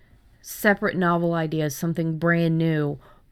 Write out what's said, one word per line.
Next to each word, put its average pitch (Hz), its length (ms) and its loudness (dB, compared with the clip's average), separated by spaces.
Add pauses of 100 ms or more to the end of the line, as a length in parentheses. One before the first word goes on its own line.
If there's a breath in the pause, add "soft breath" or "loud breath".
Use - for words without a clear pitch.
(420 soft breath)
separate - 560 0
novel 170 360 0
ideas, 156 420 -2
something 165 420 -2
brand 170 400 2
new, 151 420 0 (320 soft breath)